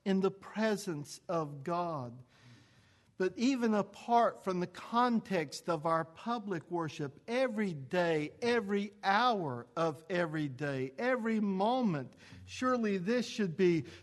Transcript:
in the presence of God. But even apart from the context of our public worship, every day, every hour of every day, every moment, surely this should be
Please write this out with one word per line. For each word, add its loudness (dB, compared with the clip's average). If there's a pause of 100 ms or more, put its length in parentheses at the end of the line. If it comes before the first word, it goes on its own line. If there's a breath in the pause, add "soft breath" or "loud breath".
in 2
the 4
presence -4
of -2
God. -4 (1080 soft breath)
But 0
even 2
apart 2
from 0
the 0
context 0
of 0
our 2
public -6
worship, -4 (120)
every 0
day, 0 (100)
every 0 (100)
hour 2 (120)
of 0
every 0
day, -4
every 0
moment, 0 (340 loud breath)
surely 0
this 0
should -2
be 4 (180 loud breath)